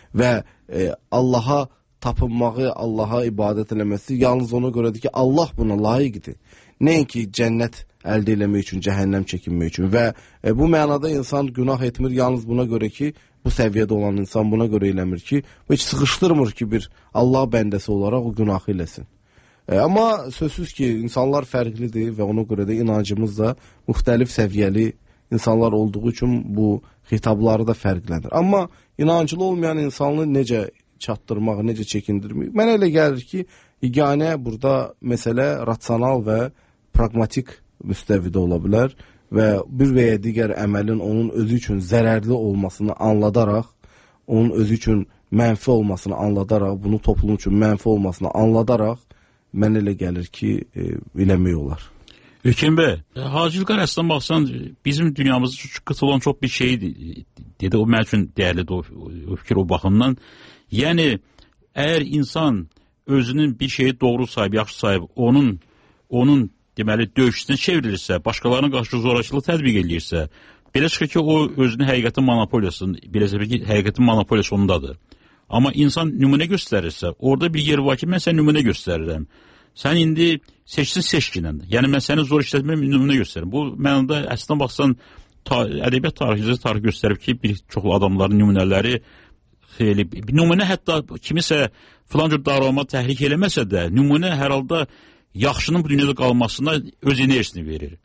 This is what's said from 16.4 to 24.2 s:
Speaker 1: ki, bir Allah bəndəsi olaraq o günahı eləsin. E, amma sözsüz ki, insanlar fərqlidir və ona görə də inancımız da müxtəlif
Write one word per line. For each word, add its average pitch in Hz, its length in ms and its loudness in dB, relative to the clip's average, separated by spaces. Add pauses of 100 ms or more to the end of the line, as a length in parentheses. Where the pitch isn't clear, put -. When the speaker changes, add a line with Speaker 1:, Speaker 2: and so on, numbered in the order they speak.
Speaker 1:
ki, 110 180 -6
bir 110 200 -4 (220)
Allah 127 320 2 (120)
bəndəsi 104 360 -2
olaraq 107 380 -2
o 107 40 -6
günahı 104 380 0
eləsin. 87 360 -10 (600)
E, 92 100 0
amma 185 520 0
sözsüz - 420 -6
ki, 131 180 -2 (140)
insanlar 131 440 -2
fərqlidir 113 680 -4
və 104 60 -2
ona 107 200 -2
görə 101 240 -2
də 110 140 -2
inancımız 107 560 -2
da 110 160 0 (340)
müxtəlif 120 440 2